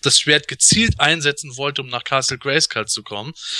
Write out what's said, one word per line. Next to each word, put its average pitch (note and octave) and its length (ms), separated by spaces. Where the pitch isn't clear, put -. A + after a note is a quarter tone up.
das - 180
Schwert D3 280
gezielt G#3+ 520
einsetzen D3 580
wollte, C#3 240
um C3 80
nach B2 140
Castle C3 340
Grayskull C3+ 500
zu - 160
kommen. G#2+ 300